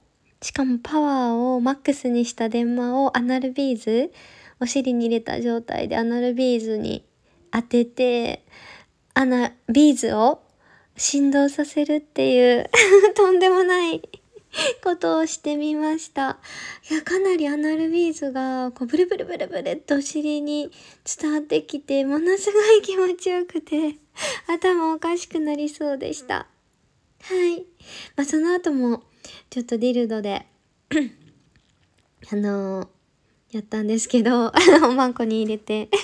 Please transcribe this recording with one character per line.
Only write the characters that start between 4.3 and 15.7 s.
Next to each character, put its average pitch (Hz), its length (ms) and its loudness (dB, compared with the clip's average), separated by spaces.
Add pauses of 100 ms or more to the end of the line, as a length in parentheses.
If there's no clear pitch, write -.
お 254 60 -2
尻 254 280 -2
に 233 140 0
入 233 80 0
れ 226 60 -2
た - 200 -6
状 233 200 -2
態 - 260 -6
で - 100 -4
ア 226 60 0
ナ 233 160 -2
ル 247 140 0
ビ 247 240 0
ー 220 60 -6
ズ 220 140 -4
に - 280 -8 (460)
当 233 100 -2
て 240 240 2
て、 240 580 -2 (720)
ア 269 120 4
ナ-、 247 260 0 (200)
ビ 294 220 8
ー - 20 -4
ズ 226 200 -2
を 233 280 2 (540)
振 277 340 2
動 277 180 4
さ 285 160 -4
せ 294 200 -2
る 302 100 0
っ 302 60 -2
て 269 320 0
い 247 260 6
う、 - 100 -6 (240)
<laughs> 392 220 8
と 381 160 4
ん 370 80 4
で 370 100 4
も 370 140 4
な 359 280 0
い - 100 -6 (840)
こ 359 120 0
と 330 240 0
を 320 60 0
し 320 120 -6
て 294 180 -6
み 302 200 -4